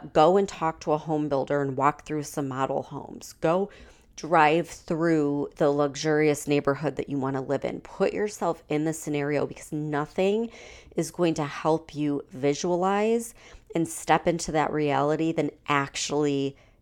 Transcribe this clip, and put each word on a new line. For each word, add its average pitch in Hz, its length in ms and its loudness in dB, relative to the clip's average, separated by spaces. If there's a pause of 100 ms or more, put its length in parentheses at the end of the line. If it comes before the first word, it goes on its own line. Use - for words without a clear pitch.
(140)
go 165 240 6
and 196 100 2
talk 160 340 -4
to 156 120 0
a 151 40 0
home 151 300 -2
builder 143 340 0
and 139 140 -2
walk 135 300 0
through 151 180 -6
some 139 240 -6
model 135 360 -2
homes. - 500 -14
Go 185 360 0 (460)
drive 160 540 4
through 156 880 0
the 151 120 4
luxurious 147 800 2
neighborhood 143 480 0
that - 140 -6
you 139 80 -4
wanna 135 240 -2
live 135 240 -2
in. - 160 -6
Put - 320 -2
yourself 196 560 -4
in 151 160 0
the 160 80 0
scenario, 147 520 -2
because - 280 -10
nothing 156 760 0 (460)
is 165 160 -2
going 170 220 2
to 156 100 -2
help 160 500 -2
you 143 360 -2
visualize 185 1040 0 (420)
and 165 100 2
step 165 440 2
into 165 240 -2
that 151 180 2
reality 151 640 2
than 147 180 0 (160)
actually 143 880 0 (260)